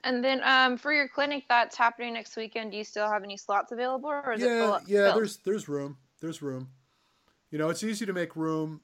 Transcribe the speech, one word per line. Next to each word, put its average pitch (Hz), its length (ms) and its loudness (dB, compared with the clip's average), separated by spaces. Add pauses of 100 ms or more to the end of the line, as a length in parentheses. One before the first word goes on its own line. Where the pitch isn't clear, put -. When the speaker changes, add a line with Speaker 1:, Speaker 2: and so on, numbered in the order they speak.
Speaker 1:
And 247 200 2
then, 262 200 2
um, 262 320 6
for 285 160 -2
your 285 160 2
clinic 285 400 -2
that's 240 280 4
happening 240 380 0
next 220 220 -10
weekend, 220 360 -6
do 202 60 -8
you 214 60 -6
still 214 240 -4
have 208 160 -2
any 202 120 -12
slots 202 360 -2
available, 254 360 -4
or 285 240 -2
is 220 100 -2
it 247 80 4
Speaker 2:
Yeah, 233 60 0
Speaker 1:
full 226 160 2
up, - 140 -2
Speaker 2:
yeah, 202 240 6
Speaker 1:
filled? 214 40 4
Speaker 2:
there's, 214 240 0
there's 202 300 -4
room. 143 300 -6 (220)
There's 165 220 -8
room. 131 280 -8 (800)
You 151 80 -6
know, 156 120 2
it's 165 120 -4
easy 214 240 -2
to 196 60 -4
make 170 240 -4
room 160 480 -2